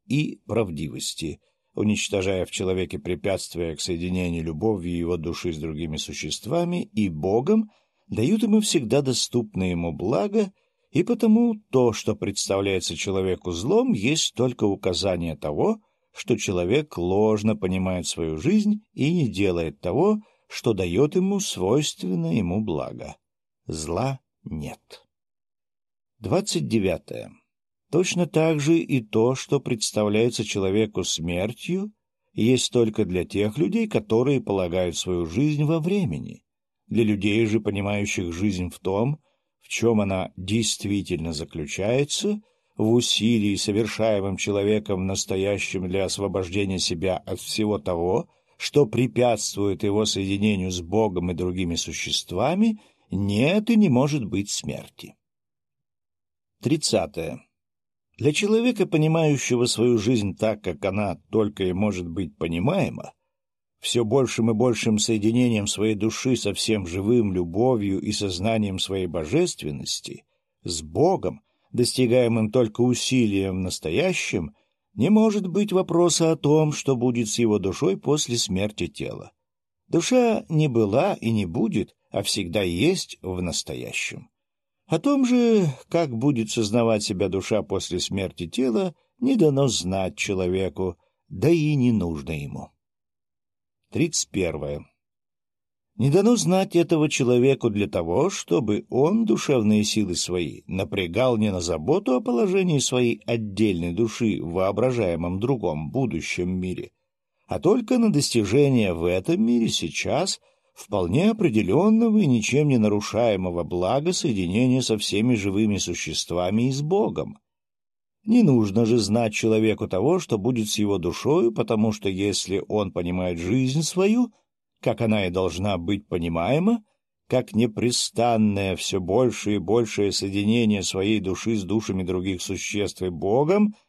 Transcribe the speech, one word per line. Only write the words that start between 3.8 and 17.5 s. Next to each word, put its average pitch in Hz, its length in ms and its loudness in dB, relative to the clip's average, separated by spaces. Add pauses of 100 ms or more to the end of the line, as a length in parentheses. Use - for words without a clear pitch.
соединению 90 640 -4
любовью 85 540 -2
его 85 200 -2
души 82 360 -6
с 78 60 -10
другими 76 380 -8
существами 170 880 -6
и 107 220 -2
Богом, 120 600 0 (380)
дают 190 360 0
ему 220 160 4
всегда 143 420 2
доступное 117 680 -2
ему 85 240 -2
благо, 190 580 -2 (380)
и - 120 0
потому 226 540 4 (160)
то, 123 220 4
что 110 200 -4
представляется 98 840 -2
человеку 95 540 -2
злом, 190 420 0
есть 135 400 -2
только 120 320 0
указание 90 720 -2
того, 123 420 -2 (320)
что - 240 -2
человек 101 600 -2
ложно 104 580 2